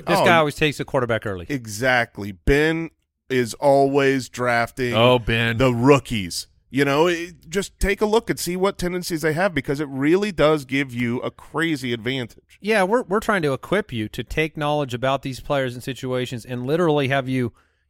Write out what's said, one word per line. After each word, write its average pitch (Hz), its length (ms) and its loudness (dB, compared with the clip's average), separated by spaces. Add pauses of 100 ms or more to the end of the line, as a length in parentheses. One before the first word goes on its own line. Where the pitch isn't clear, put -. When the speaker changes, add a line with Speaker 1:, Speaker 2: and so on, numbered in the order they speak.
Speaker 1:
This 190 120 4
Speaker 2:
"Oh, 165 60 4
Speaker 1:
guy 175 120 6
always 151 200 2
takes 151 240 -2
a 139 40 -8
quarterback 117 420 -2
early." 92 220 -8
Speaker 2:
Exactly. 117 840 -2
Ben 156 580 0 (380)
is 123 260 0
always 139 760 4
drafting 120 680 -2
Speaker 3:
Oh, 123 240 6
Ben. 113 400 0
Speaker 2:
the 127 140 4
rookies. 120 720 2 (240)
You 135 140 0
know, 143 220 2
it, 170 420 -4
just 185 320 -6
take 196 220 0
a 214 40 4
look 214 220 0
and 147 100 -2
see 175 180 -4
what 185 200 0
tendencies 175 460 -6
they 160 120 0
have, 180 200 0
because 143 260 -2
it 151 80 -4
really 160 440 2
does 151 340 2
give 135 260 -2
you 120 280 -2
a 123 100 -6
crazy 143 640 -4
advantage. 120 680 -8
Speaker 1:
Yeah, 208 220 0
we're, 220 220 0
we're 185 160 -2
trying 208 220 0
to 143 120 0
equip 190 360 -2
you 110 200 -4
to - 140 -8
take 156 320 -4
knowledge 147 360 -2
about 131 300 -2
these 131 180 -10
players 135 340 -2
and 123 80 -14
situations 127 640 -6
and 123 220 -8
literally 147 420 2
have 135 180 0
you, 127 280 -2 (360)